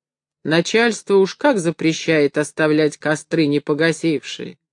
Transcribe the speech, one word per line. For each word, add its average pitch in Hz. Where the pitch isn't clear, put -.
Начальство 202
уж 190
как 277
запрещает 160
оставлять 151
костры 156
не 143
погасившие. 160